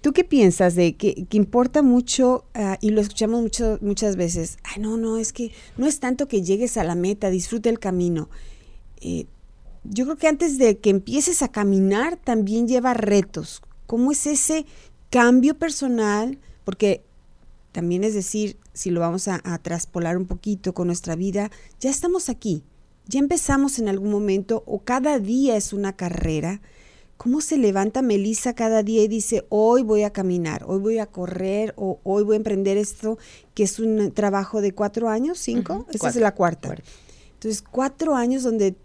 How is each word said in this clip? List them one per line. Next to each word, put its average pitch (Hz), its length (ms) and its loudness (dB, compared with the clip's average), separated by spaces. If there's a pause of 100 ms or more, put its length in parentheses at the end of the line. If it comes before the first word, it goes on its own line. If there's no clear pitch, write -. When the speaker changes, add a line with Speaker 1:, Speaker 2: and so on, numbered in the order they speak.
Speaker 1:
¿Tú 294 100 2
qué 359 100 4
piensas 185 540 4
de 175 180 4
que, - 320 -2
que 214 100 -2
importa 247 460 2
mucho, 247 640 4 (100)
ah, 196 260 -4
y 214 100 2
lo 214 100 4
escuchamos 220 420 0
mucho, 220 380 -2
muchas 202 340 -2
veces, 170 480 -4
"Ay, - 180 -12
no, 220 180 -4
no, 226 200 -2
es 220 140 -4
que 233 180 -8 (260)
no 262 100 0
es 302 120 0
tanto 262 300 -2
que 202 140 0
llegues 208 340 0
a 196 80 0
la 175 100 -2
meta, 196 340 -2
disfruta 208 420 -2
el 233 100 -2
camino"? 175 480 -2 (720)
Eh, 85 260 -8 (560)
yo 214 220 -4
creo 294 120 -4
que 320 120 2
antes 302 300 0
de 220 200 6
que 214 120 2
empieces 254 520 0
a 240 60 0
caminar, 202 760 2
también 220 460 0
lleva 247 260 2
retos. 202 680 0 (240)
¿Cómo 254 260 0
es 277 140 -2
ese 302 380 0 (460)
cambio 247 480 6
personal? 247 800 -2 (260)
Porque 196 380 0 (680)
también, 175 320 -2
es 220 100 0
decir, 208 440 -4 (160)
si - 160 -6
lo 170 100 0
vamos 170 260 -2
a, 190 180 -4
a 170 140 -6
traspolar 170 600 -4
un 185 80 -4
poquito 190 460 -6
con 175 140 -4
nuestra 170 300 -4
vida, 196 340 -4 (300)
ya 262 100 0
estamos 349 380 -2
aquí, 202 340 -4 (440)
ya 214 120 -2
empezamos 277 640 0
en 214 80 -2
algún 196 220 -2
momento, 202 560 0
o 202 180 -4
cada 262 340 0
día 233 380 2
es 202 160 -4
una 196 240 -4
carrera, 175 640 -4 (560)
¿Cómo 262 240 0
se 311 160 -2
levanta 214 460 2
Melissa 220 520 0
cada 220 280 2
día 214 200 2
y 220 60 4
dice, 220 400 -2
"Hoy 226 340 4
voy 208 200 2
a 208 100 0
caminar, 180 540 -2
hoy 190 140 -2
voy 220 180 0
a 208 80 -4
correr, 190 720 -4
o 196 280 -6
hoy 196 200 2
voy 214 100 4
a - 20 2
emprender 196 400 0
esto", 214 420 -4 (360)
que 208 80 0
es 196 160 0
un 220 340 0
trabajo 202 480 0
de 202 120 0
cuatro 208 360 -2
años, 269 300 -2
cinco? 233 400 -4
Speaker 2:
Ujú, 480 140 -10
Speaker 1:
Esa - 160 -2
es 240 80 -2
Speaker 2:
cuatro. 233 60 4
Speaker 1:
la 208 120 2
cuarta. 165 340 -2
Speaker 2:
Cuarta. - 140 -10 (520)
Speaker 1:
Entonces, 220 280 -6
cuatro 277 540 -2
años 247 260 0
donde 214 420 0